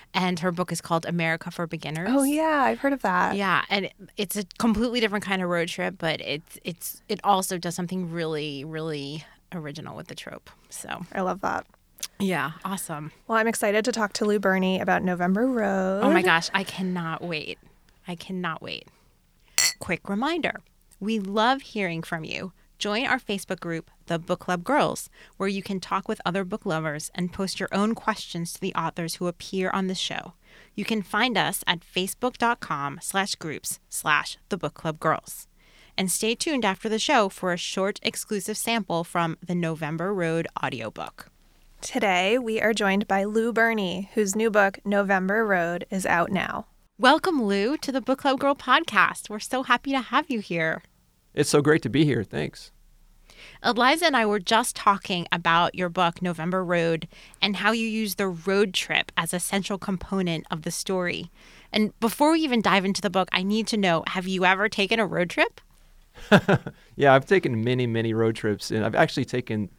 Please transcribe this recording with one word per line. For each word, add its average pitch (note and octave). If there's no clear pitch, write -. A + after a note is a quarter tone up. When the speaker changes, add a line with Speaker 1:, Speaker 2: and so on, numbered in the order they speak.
Speaker 1:
And F#3
her F3
book F3
is E3
called E3
America E3
for E3+
Beginners. D#3+
Speaker 2:
Oh, C#4
yeah, D4+
I've A#3
heard C#4
of C4
that. F#3
Speaker 1:
Yeah, F#3+
and G3
it, -
it's G3+
a G#3
completely A#3
different G#3
kind F#3+
of F3+
road E3+
trip, F3+
but D#3
it's, -
it's, -
it G#3
also F#3+
does E3+
something F3+
really, D3+
really D#3
original D3+
with E3+
the -
trope. -
So -
Speaker 2:
I G3
love F#3
that. -
Speaker 1:
Yeah, D#3+
awesome. D#3+
Speaker 2:
Well, A3+
I'm A3
excited A3
to B3+
talk G#3+
to -
Lou G#3
Berney F#3+
about F3+
November F#3
Road. G3
Speaker 1:
Oh C#4
my F4
gosh, E3+
I G3
cannot F3+
wait. E3
I F3+
cannot F3+
wait. -
Quick -
reminder, C4+
we A3
love G#3+
hearing E3+
from D#3+
you. -
Join G#3
our C4
Facebook G3
group, E3
The E3+
Book F3
Club F3
Girls, B3+
where F#3+
you G3
can F#3+
talk -
with A3
other F#3
book G3
lovers D#3
and F3+
post F#3+
your F#3+
own G#3
questions F3
to -
the F#3+
authors E3
who F3+
appear F#3
on F#3+
the F#3+
show. -
You G#3
can A3+
find A3
us E3
at F3
facebook -
dot A#3
com C#3+
slash G3
groups -
slash -
the G#3
book D3+
club D#3
girls. -
And F#3+
stay A3
tuned B3+
after F#3+
the G#3+
show A3
for F3+
a F3
short G3
exclusive -
sample F#3
from E3
the F3+
November E3
Road E3
audiobook. A2+
Speaker 2:
Today, G3+
we A3+
are G#3+
joined G#3
by G3
Lou A3+
Berney, G3+
whose G3
new A3
book, G3
November G3+
Road, F3
is F#3+
out E3+
now. -
Speaker 1:
Welcome, D4
Lou, G3+
to -
the C4
Book C4
Club C4
Girl C#4
podcast. B3+
We're G#3+
so B3+
happy A#3+
to C4+
have B3+
you A#3
here. D#3+
Speaker 3:
It's -
so D3+
great D3+
to C3
be C#3
here. A#2+
Thanks. -
Speaker 1:
Eliza C4
and C#4+
I A3+
were G#3
just A3+
talking G3
about E3+
your F3+
book, E3+
November F3+
Road, E3
and G3
how G3+
you A3+
use A3
the G3
road F#3+
trip -
as E3+
a F3
central G3
component F#3
of D#3+
the E3+
story. F3
And G#3+
before D4
we E4
even B3
dive F#3+
into G3
the G#3
book, F#3
I F#3
need G#3
to A#3
know, F3
have F3+
you F#3
ever F#3+
taken G#3
a G#3
road E3+
trip? -
Speaker 3:
<laughs> G#3
Yeah, C#3
I've C3+
taken C#3+
many, B2+
many A2+
road A2+
trips, G#2
and G#2+
I've G#2+
actually D3+
taken A2+